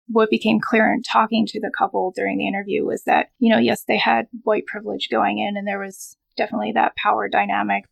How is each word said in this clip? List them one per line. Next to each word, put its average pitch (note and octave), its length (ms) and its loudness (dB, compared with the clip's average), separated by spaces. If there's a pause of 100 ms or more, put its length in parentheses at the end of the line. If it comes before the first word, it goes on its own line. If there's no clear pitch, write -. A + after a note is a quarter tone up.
what A3 220 4
became A3 300 2
clear A3 320 2
in G#3 100 0
talking A3 460 2
to G#3+ 120 -6
the G3 160 -6
couple F#3+ 400 0
during G3 220 -2
the G3 100 -4
interview G3 360 -2
was - 200 -4
that, - 240 2 (100)
you A#3 140 4
know, A3 60 4
yes, - 260 0
they G#3+ 140 0
had A#3 280 2 (160)
white - 240 0
privilege F#3+ 440 -8
going G#3 280 0
in G#3 180 -4
and G3+ 100 -6
there G3 120 -4
was - 380 -14 (200)
definitely G#3+ 360 -4
that - 240 2
power G#3 320 0
dynamic. G3+ 640 0